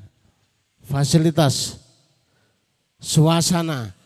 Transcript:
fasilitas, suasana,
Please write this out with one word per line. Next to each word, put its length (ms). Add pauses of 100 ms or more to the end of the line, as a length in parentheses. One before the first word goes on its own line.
(840)
fasilitas, 960 (1200)
suasana, 960 (100)